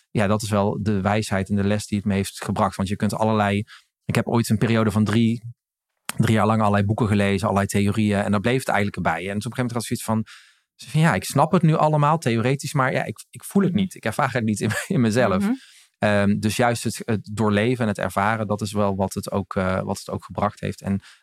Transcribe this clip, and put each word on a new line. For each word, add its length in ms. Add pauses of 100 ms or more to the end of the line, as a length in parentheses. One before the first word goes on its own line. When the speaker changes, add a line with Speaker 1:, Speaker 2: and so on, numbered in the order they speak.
(120)
Speaker 1:
Ja, 160
dat 140
is 80
wel 320
de 200
wijsheid 480
en 60
de 80
les 240
die 100
het 100
me 60
heeft 300
gebracht. 320
Want 140
je 60
kunt 180
allerlei, 500 (420)
ik 100
heb 120
ooit 220
een 80
periode 340
van 120
drie, 380 (760)
drie 180
jaar 100
lang 140
allerlei 240
boeken 240
gelezen, 400
allerlei 200
theorieën. 520
En 120
daar 100
bleef 180
het 80
eigenlijk 340
bij. 280
En 60
dus 100
op 120
een 0
gegeven 80
moment 80
had 80
ik 60
zoiets 180
van, 200 (680)
van, 100
ja, 120
ik 100
snap 280
het 100
nu 140
allemaal 420
theoretisch, 560
maar 200
ja, 100
ik, 260
ik 140
voel 200
het 100
niet. 220
Ik 100
ervaar 280
het 100
niet 160
in, 100 (180)
in 140
mezelf. 420
Speaker 2:
Mhm. 80 (460)
Speaker 1:
Ehm, 420
dus 160
juist 280
het, 220
het 280
doorleven 480
en 60
het 100
ervaren, 500
dat 140
is 100
wel 240
wat 180
het 180
ook, 240
eh, 260
wat 160
het 120
ook 160
gebracht 340
heeft. 220
En 180 (240)